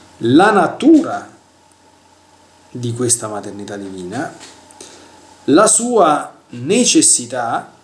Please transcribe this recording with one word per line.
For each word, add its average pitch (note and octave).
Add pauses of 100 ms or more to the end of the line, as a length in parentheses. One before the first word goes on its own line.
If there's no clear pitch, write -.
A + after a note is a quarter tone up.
(240)
la D#3+
natura E3+ (1400)
di A#2+
questa A#2
maternità G2+
divina, G2 (1120)
la F3
sua G3+ (180)
necessità B2+ (120)